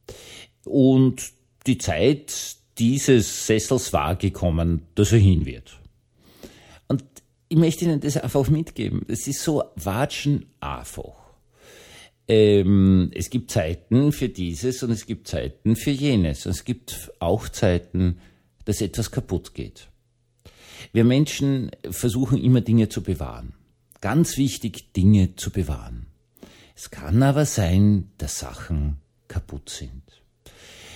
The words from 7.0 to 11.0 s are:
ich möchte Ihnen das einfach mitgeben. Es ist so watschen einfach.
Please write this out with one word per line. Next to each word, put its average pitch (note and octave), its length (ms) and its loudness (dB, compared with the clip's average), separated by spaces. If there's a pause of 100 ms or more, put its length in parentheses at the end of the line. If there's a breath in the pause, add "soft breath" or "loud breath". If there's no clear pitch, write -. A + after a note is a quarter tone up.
ich D#3+ 80 0
möchte E3 300 2
Ihnen D#3 120 0
das D3 180 -4
einfach B2+ 320 0
mitgeben. D3+ 600 -2
Es - 180 -8
ist C#3 160 -6
so D3+ 220 0 (100)
watschen A#2+ 720 -4 (140)
einfach. - 560 -12 (1120 loud breath)